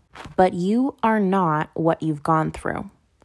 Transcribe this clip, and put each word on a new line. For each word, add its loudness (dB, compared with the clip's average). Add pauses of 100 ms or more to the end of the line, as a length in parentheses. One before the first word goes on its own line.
(340)
But 4
you 0
are 2
not 2
what 0
you've -4
gone 0
through. -8 (340)